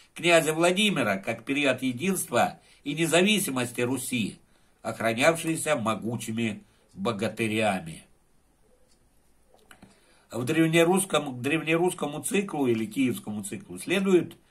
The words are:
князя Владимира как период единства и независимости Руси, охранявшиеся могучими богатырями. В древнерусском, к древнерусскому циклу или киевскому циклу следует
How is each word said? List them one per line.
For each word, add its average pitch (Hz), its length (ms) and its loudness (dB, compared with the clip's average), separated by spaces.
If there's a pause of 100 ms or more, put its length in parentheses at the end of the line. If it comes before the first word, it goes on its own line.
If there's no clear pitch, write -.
(140)
князя 160 400 4
Владимира 170 640 2
как 117 260 -6
период 139 380 0
единства 127 760 0 (240)
и 147 120 -6
независимости 160 880 2
Руси, 123 560 -2 (440)
охранявшиеся 151 920 0
могучими 110 880 -4 (320)
богатырями. 107 1120 -2 (2250)
В 117 140 -6
древнерусском, 160 920 2
к 120 60 -10
древнерусскому 156 800 -2
циклу 185 440 -2
или 113 200 0
киевскому 107 580 -4
циклу - 340 -12
следует 190 560 2 (160)